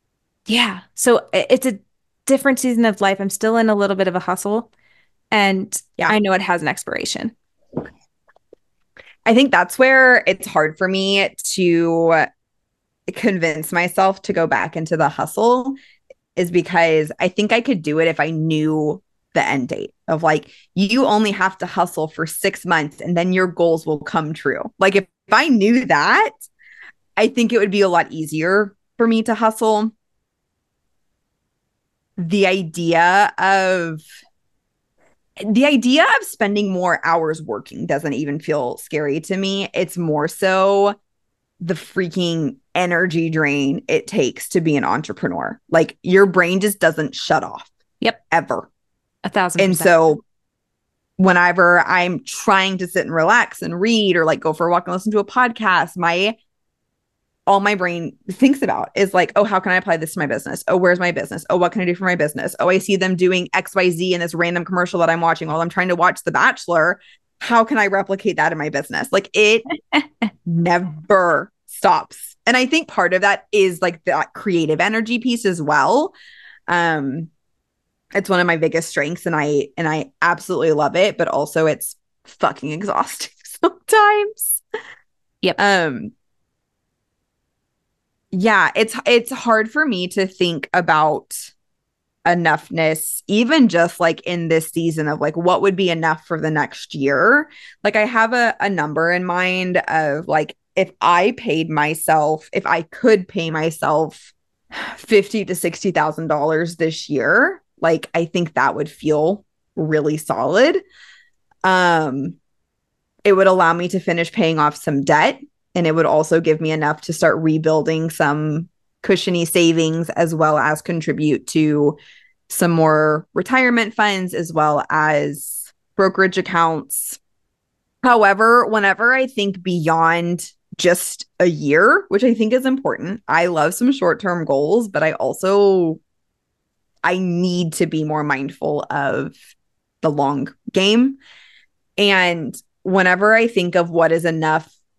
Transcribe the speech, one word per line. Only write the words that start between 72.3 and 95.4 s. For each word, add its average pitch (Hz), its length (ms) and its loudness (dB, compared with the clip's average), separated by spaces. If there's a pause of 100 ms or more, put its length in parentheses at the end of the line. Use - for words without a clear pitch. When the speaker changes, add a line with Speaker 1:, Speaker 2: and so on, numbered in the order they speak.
Speaker 2:
And 240 100 2
I 254 80 2
think 320 240 -2
part 180 240 0
of 185 80 2
that 202 320 0
is, 190 300 2
like, 170 220 -4
that 151 280 -2
creative 165 480 -2
energy 220 380 -2
piece 233 260 -4
as 180 160 0
well. 151 540 2 (540)
Um, 160 600 -2 (840)
it's 196 160 -4
one 185 120 0
of 175 60 0
my 170 100 0
biggest 160 320 -2
strengths, 151 360 -6
and 170 120 -2
I, 147 400 -2
and 165 120 -4
I 156 320 -6
absolutely 165 520 -2
love 147 240 0
it, 196 200 2
but - 120 -2
also 160 380 -2
it's - 280 -4 (300)
fucking - 480 -4
exhausting - 640 -6
<laughs> - 60 -20
sometimes. 415 1200 0 (800)
Speaker 1:
Yep. - 180 -2
Speaker 2:
Um, 180 520 0 (2250)
yeah, 190 420 2
it's, 220 320 -2
it's 233 240 2
hard 220 400 0
for 311 160 -2
me 180 220 -4
to 190 180 -2
think 175 480 -4
about 165 640 0 (880)
enoughness, 160 1040 -2
even 240 400 2
just, 170 320 0
like, 165 220 0
in 175 260 -6
this 160 220 0
season 160 360 -2
of, 147 140 -4
like, 151 160 -2
what 175 260 2